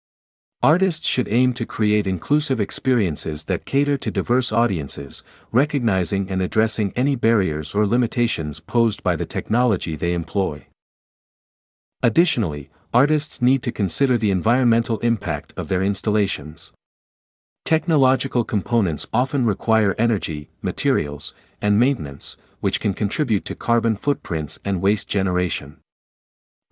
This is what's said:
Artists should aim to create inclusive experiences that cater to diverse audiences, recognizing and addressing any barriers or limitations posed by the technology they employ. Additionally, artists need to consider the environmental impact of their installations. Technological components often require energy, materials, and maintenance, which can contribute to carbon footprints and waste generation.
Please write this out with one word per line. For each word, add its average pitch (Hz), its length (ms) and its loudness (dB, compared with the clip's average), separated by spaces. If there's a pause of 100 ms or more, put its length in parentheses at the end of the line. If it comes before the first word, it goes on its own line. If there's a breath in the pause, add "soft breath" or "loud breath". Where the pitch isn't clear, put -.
(640)
Artists 165 460 2
should - 200 0
aim 123 260 2
to 120 100 -4
create 104 420 0
inclusive 123 540 0
experiences 92 840 0
that 90 200 -2
cater 143 320 0
to - 140 -4
diverse 110 420 0
audiences, 80 720 -2 (280 soft breath)
recognizing 107 760 0
and 95 140 -2
addressing 107 520 0
any 135 220 0
barriers 95 580 0
or 104 120 2
limitations 110 720 -2
posed 117 420 0
by 87 140 2
the 85 80 -4
technology 104 720 0
they 87 160 -2
employ. 85 540 -2 (1400)
Additionally, 107 680 0 (260 soft breath)
artists 147 480 2
need 127 200 2
to 120 80 -2
consider 123 460 0
the 107 140 0
environmental 117 680 2
impact 104 580 -2
of 82 100 -6
their 90 140 0
installations. 98 920 -2 (920)
Technological 135 760 2
components 101 720 0
often 131 320 0
require 110 540 2
energy, 90 500 -2 (140)
materials, 95 720 -2 (260 soft breath)
and 104 180 2
maintenance, 98 600 -2 (220 soft breath)
which 98 200 -2
can 101 140 -2
contribute 110 500 -2
to 95 100 -6
carbon 113 420 0
footprints 82 680 -4
and 98 160 -2
waste 101 280 0
generation. 90 680 -2 (960)